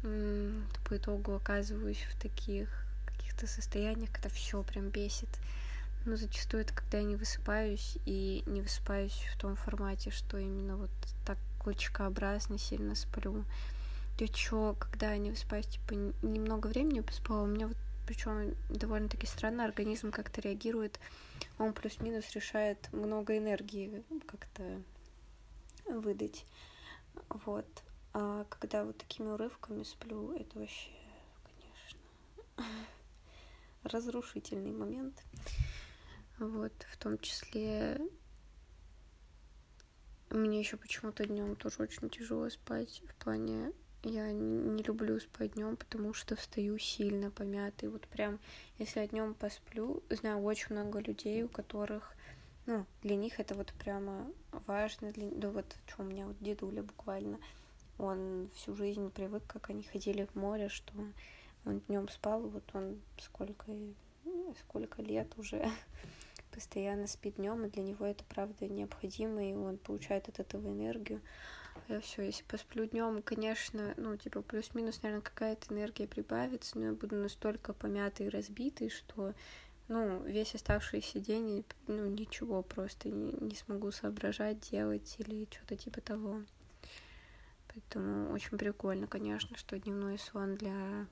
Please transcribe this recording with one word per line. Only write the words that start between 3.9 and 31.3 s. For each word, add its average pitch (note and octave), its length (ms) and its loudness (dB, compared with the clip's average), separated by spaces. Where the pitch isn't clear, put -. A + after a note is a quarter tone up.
когда - 160 0
всё G3 340 2
прям G3 280 2
бесит. G3+ 380 2
Но A3+ 100 4
зачастую A3 460 2
это - 120 2
когда - 240 4
я G#3 60 6
не G#3 120 4
высыпаюсь, G#3+ 920 4
и G3 400 4
не G3+ 160 4
высыпаюсь G3+ 600 2
в - 40 0
том G3 180 2
формате, G3 540 2
что - 280 2
именно G2 380 2
вот G3+ 140 0
так G3 140 2
клочкообразно G3+ 1000 4
сильно G#3 360 2
сплю. G#3 500 2
Я A3 100 4
чё, G#3+ 500 4
когда G#3+ 340 4
я G#3 60 4
не G#3 120 2
выспаюсь, G#3+ 360 2
типа, - 280 0
н-, G3+ 280 2
немного A3 460 4
времени C4 320 6
поспала, G#3+ 420 2
у G3+ 40 6
меня G#3+ 200 4
вот, A3+ 100 0
причём G#3+ 480 2
довольно-таки G#3+ 560 4
странно, A#3 380 2
организм G#3+ 480 2
как-то - 280 -2
реагирует. G#3+ 600 2
Он A3 140 4
плюс-минус A3 600 -2
решает G#3 460 4
много G#3+ 440 2
энергии G#3 680 0
как-то - 360 -10
выдать. G#3+ 560 0
Вот. G#3 200 0
А G#3 380 2
когда - 340 2
вот A3 140 -4
такими - 300 -4
урывками G#3+ 560 -2
сплю, A3 480 -6
это A3+ 260 -6
вообще, - 320 -8